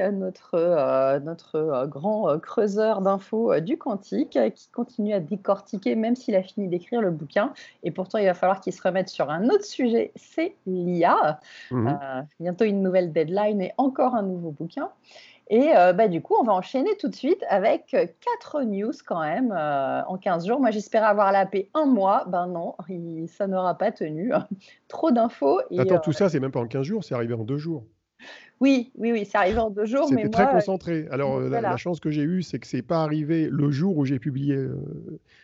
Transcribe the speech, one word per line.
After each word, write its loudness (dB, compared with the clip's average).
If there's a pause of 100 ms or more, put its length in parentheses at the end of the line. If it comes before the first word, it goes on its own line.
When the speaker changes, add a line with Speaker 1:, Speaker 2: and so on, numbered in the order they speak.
Speaker 1:
euh, 0
notre, -6
euh, 2
notre, -10
euh, 0
grand, -2
euh, 2
creuseur 0
d'infos, 0
euh, 2
du -4
quantique, -4
euh, 2
qui -18
continue -4
à 0
décortiquer, -4
même 0
s'il -2
a 2
fini -6
d'écrire -4
le 2
bouquin. -2 (300)
Et -4
pourtant, -6
il 2
va 4
falloir 2
qu'il -6
se -14
remette 0
sur -4
un 0
autre 4
sujet, 0
c'est -6 (140)
l'I 0
A. 2 (320)
Speaker 2:
Mhm. 2
Speaker 1:
Euh, -4 (200)
bientôt 0
une 2
nouvelle 2
deadline 0
et -4
encore 0
un 0
nouveau -6
bouquin. -10 (600)
Et, 6
euh, 8
bah, 4
du 0
coup, 0
on 4
va 2
enchaîner 0
tout -4
de -6
suite 0
avec, 0
euh, 4
quatre -6
news -2 (120)
quand -4
même, 0
euh, -2
en -6
quinze -2
jours. 0
Moi, 4
j'espérais 0
avoir 4
la 4
paix -4
un 2
mois. 2
Ben -2
non, -8 (120)
il, -10
ça -6
n'aura 0
pas -2
tenu. -4 (280)
<laughs> -20
Trop -2
d'infos 2 (120)
et, -4
Speaker 2:
Attends, 4
Speaker 1:
euh, 6
Speaker 2:
tout 0
ça, 2
c'est 0
même -4
pas -4
en -4
quinze -4
jours, -6
c'est -6
arrivé -2
en -4
deux -4
jours. -8 (760)
Speaker 1:
Oui, 2
oui, 0
oui, 0
c'est 0
arrivé 4
en 0
deux -2
jours, 0
Speaker 2:
C'était 2
Speaker 1:
mais 0
Speaker 2:
très 4
Speaker 1:
moi, 4
euh, 4
Speaker 2:
concentré. -2
Alors, -2
euh, -2
la, -2
Speaker 1:
voilà. -2
Speaker 2:
la -2
chance -6
que -4
j'ai 0
eue, 0
c'est -8
que -20
c'est -4
pas 0
arrivé 0
le 2
jour 0
où 2
j'ai 0
publié, -2
euh, -4 (640)